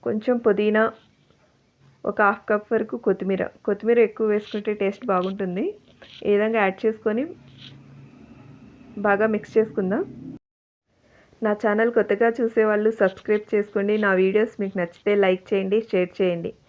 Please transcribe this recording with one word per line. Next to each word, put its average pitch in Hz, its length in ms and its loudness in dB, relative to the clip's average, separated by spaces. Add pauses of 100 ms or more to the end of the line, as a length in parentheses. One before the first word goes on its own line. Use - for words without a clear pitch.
కొంచెం 220 340 -2
పుదీనా, 214 460 2 (1200)
ఒక 208 180 -4
హాఫ్ 208 240 2
కప్ 208 260 -2
వరకు 220 260 -2
కొత్తిమీర. 190 460 -2 (200)
కొత్తిమీర 214 360 0
ఎక్కువ 220 280 2
వేసుకుంటే 208 460 -2
టేస్ట్ 202 320 -4
బాగుంటుంది. 190 600 -2 (540)
ఈ - 120 -2
విధంగా 214 280 2
యాడ్ 190 200 0
చేసుకొని 220 440 -2 (1700)
బాగా 202 300 2
మిక్స్ 214 280 -4
చేసుకుందాం. 220 480 0 (1400)
నా 220 120 0
ఛానల్ 214 380 0
కొత్తగా 214 380 2
చూసేవాళ్ళు 220 640 2
సబ్స్క్రైబ్ 208 560 -2
చేసుకోండి. 208 500 0
నా 208 160 2
వీడియోస్ 196 440 2
మీకు 196 200 -6
నచ్చితే 180 380 -2
లైక్ 190 300 2
చేయండి, 196 360 0
షేర్ 180 320 -2
చేయండి. 175 380 -2 (180)